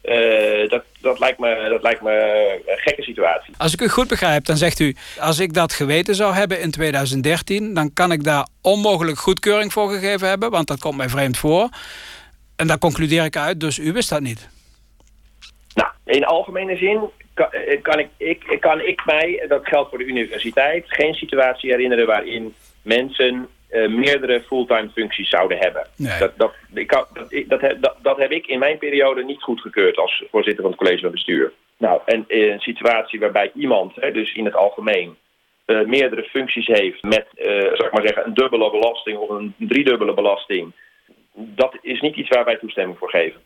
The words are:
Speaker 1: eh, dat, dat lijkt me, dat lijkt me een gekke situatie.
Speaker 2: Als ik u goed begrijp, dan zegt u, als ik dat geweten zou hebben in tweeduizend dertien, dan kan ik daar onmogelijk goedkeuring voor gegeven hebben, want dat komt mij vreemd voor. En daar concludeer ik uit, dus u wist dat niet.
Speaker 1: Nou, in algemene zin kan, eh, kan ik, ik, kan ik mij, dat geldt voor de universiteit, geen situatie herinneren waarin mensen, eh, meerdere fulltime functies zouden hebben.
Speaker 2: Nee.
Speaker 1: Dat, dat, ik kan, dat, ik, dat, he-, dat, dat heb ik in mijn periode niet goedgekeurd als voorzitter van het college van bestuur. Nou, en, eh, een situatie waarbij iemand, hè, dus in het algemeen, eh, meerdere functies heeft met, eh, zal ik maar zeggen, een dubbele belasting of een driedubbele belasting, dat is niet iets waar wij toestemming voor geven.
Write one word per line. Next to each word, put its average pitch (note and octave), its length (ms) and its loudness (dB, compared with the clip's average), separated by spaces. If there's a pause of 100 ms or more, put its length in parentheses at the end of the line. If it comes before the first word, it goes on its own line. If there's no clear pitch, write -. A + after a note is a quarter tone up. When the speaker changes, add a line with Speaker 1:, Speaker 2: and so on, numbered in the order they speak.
Speaker 1:
eh, A2 680 2
dat, A#2+ 140 0 (180)
dat B2+ 180 0
lijkt B2+ 200 0
me, A2+ 300 -2
dat A2+ 140 0
lijkt A2+ 180 0
me A2 100 0 (540)
een F#2+ 120 -2
gekke C#3+ 260 0
situatie. F2+ 540 -2
Speaker 2:
Als D#3+ 160 -2
ik E3+ 80 -6
u A3+ 80 2
goed B3 180 2
begrijp, D#3+ 380 0
dan D#3 120 0
zegt E3 220 0
u, D3 160 2 (240)
als D#3 200 0
ik F3 140 -2
dat E3 200 2
geweten D#3+ 420 0
zou G3 180 0
hebben F#3+ 260 0
in E3 120 -4
tweeduizend C#3 520 -2
dertien, G3 500 -2
dan D3+ 200 -2
kan F3 180 2
ik D3+ 120 0
daar D3 240 0 (140)
onmogelijk F#3 560 2
goedkeuring G#3 560 0
voor G#3 160 0
gegeven G3 380 -2
hebben, G3 240 0
want E3 160 2
dat C#3+ 120 -6
komt D3 180 -4
mij B2+ 120 -2
vreemd C3+ 280 0
voor. F3+ 320 2 (840)
En D#3+ 120 0
daar D#3 120 2
concludeer D#3+ 460 2
ik D3+ 120 -6
uit, D#3 220 -2
dus D3+ 200 -4
u D#3 140 -2
wist A#3 160 0
dat D3+ 120 -2
niet. A#2 280 -8 (1200)
Speaker 1:
Nou, - 160 0 (160)
in C#3+ 200 2
algemene F#3 520 0
zin G3+ 220 2 (340)
kan, - 180 2
eh, C#3+ 300 -2
kan D3+ 180 0
ik, D3 180 -4
ik, D#3+ 420 -4
kan D#3 220 2
ik - 240 -4
mij, D#3+ 420 0
dat C#3+ 200 0
geldt C#3+ 220 2
voor B2+ 80 -10
de B2 80 -6
universiteit, B2+ 840 -2
geen D3+ 260 0
situatie C3 580 0
herinneren B2 360 2
waarin G#2+ 460 -2 (280)
mensen, B2+ 680 0 (200)
eh, A2 220 0
meerdere B2+ 580 2
fulltime A#2+ 480 0
functies G#2+ 340 -4
zouden F2+ 280 2
hebben. F2 380 -2
Speaker 2:
Nee. F#2+ 240 -4
Speaker 1:
Dat, F#2+ 180 2
dat, A2 160 0 (200)
ik - 140 -6
kan, C3+ 260 2
dat, - 200 -16
ik, C#3 160 -6
dat, C3+ 120 2
he-, C3+ 180 0
dat, B2+ 220 0
dat C#3 160 0
heb C3+ 140 0
ik E3 160 -6
in B2+ 120 -4
mijn D3+ 180 0
periode C3+ 460 2
niet C#3 200 -10
goedgekeurd G#2 540 0
als - 340 -2
voorzitter G#2 320 0
van F#2 80 2
het F2+ 100 -6
college F2+ 200 2
van F2 100 -2
bestuur. D#2+ 400 0 (260)
Nou, G#2+ 280 2
en, A2 220 -4
eh, G#2+ 240 4
een G2+ 80 -6
situatie A2+ 600 -2
waarbij G2+ 360 0
iemand, A2+ 400 0
hè, C3+ 160 -2
dus A2 220 -4
in A2+ 120 -4
het G2+ 100 -2
algemeen, G2+ 600 0 (480)
eh, A2 200 2
meerdere A2+ 380 0
functies B2 440 -4
heeft G2+ 360 2
met, G#2+ 220 2 (100)
eh, - 100 -6 (280)
zal - 120 0
ik F#2+ 60 -2
maar G#2+ 160 0
zeggen, G#2 180 0
een A2+ 80 -6
dubbele A2+ 380 2
belasting G#2+ 460 0
of G#2 120 -6
een G#2 280 -8
driedubbele A#2 560 0
belasting, G2 580 -2 (640)
dat A2+ 480 -2
is B2+ 200 -6
niet D3+ 140 -2
iets C#3 140 -8
waar A#2+ 160 4
wij A2+ 120 0
toestemming F#2 400 -6
voor F2+ 120 -8
geven. E2 360 0